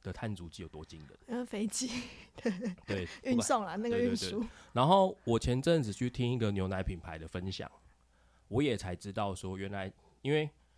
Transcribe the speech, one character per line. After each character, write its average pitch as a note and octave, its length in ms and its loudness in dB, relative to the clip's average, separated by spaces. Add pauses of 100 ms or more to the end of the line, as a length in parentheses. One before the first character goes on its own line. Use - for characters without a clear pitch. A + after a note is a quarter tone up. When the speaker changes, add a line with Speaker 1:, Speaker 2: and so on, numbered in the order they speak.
Speaker 1:
的 F#2+ 80 -6
碳 G#2+ 240 -4
足 F2 140 -10
迹 D#2+ 140 -12
有 E2 80 -10
多 D#2 120 -10
惊 - 180 -14
人。 C#2+ 180 -18 (100)
Speaker 2:
因 A#3+ 80 -4
为 B3 80 -4
飞 A3 220 -4
机， A#3+ 240 -4 (260)
<laughs> - 160 -20 (100)
对。 G3 320 -2 (120)
Speaker 1:
对， F#2+ 220 -2 (160)
Speaker 2:
运 B3+ 180 4
送 B3 200 4
啦， F3 140 -6
Speaker 1:
不 G#3 60 -2
管， A#3 80 0
Speaker 2:
那 - 0 -
个 A#3 120 2
运 A#3+ 140 2
输。 - 140 -4
Speaker 1:
对， F#3+ 100 -2
对， - 0 -
对。 G#3+ 80 -4 (240)
然 B2+ 160 6
后 F#3+ 260 6 (100)
我 A#2 140 4
前 B2+ 220 4
阵 D#3+ 220 6
子 G#2+ 100 -2
去 B2 160 0
听 B2 240 2
一 B2+ 60 0
个 A2 120 2
牛 F#2+ 160 2
奶 F#2+ 160 0
品 F#2 160 -2
牌 D#2+ 200 -10
的 E2 100 -8
分 F#2 240 -4
享， - 180 -8 (800)
我 A#2+ 140 2
也 C3+ 120 4
才 F#2 220 -4
知 G2+ 160 -8
道 G2+ 220 0
说 F#2+ 240 -6
原 G2 120 -6
来， G2 220 -6 (300)
因 C3+ 100 2
为 D3+ 160 2 (300)